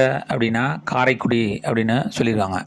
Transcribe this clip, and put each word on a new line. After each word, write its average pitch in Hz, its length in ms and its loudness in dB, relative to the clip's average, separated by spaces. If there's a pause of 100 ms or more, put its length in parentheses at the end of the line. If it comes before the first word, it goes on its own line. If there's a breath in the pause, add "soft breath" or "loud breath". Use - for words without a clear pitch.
(260)
அப்படின்னா, 117 360 0 (220)
காரைக்குடி 127 580 2 (200)
அப்படின்னு 113 340 0 (140)
சொல்லியிருக்காங்க. 101 560 -2